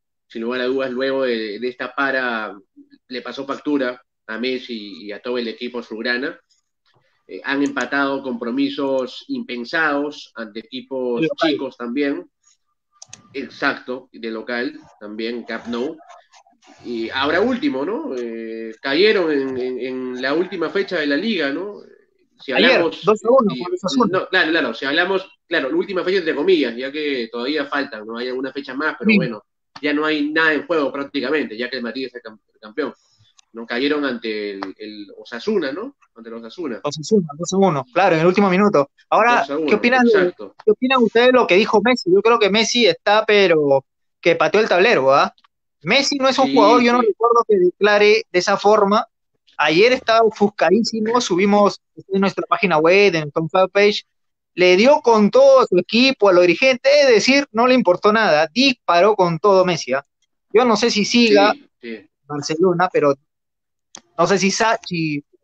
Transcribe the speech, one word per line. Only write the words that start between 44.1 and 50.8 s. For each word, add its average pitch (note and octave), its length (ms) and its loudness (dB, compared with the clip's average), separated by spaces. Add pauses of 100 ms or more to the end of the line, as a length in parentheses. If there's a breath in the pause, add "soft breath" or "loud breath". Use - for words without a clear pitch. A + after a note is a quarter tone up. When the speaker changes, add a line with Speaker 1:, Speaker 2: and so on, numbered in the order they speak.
Speaker 2:
que E3 160 2
pateó D#3+ 240 2
el A3 80 0
tablero, F3+ 440 4
¿ah? E3+ 220 2 (480)
Messi C4+ 360 -2
no C4 100 0
es B3+ 100 -2
un C4+ 80 2
Speaker 1:
Sí, C4+ 80 -2
Speaker 2:
jugador, A#3+ 280 6
yo A#3+ 100 2
no A#3+ 80 2
Speaker 1:
sí. A#3+ 60 0
Speaker 2:
recuerdo A#3+ 420 0
que G#3+ 80 2
declare G#3 720 2
de F3+ 80 0
esa G3 180 0
forma. G#3 500 2 (500)
Ayer D#3+ 360 4
estaba A3+ 340 2
ofuscadísimo, A3 960 0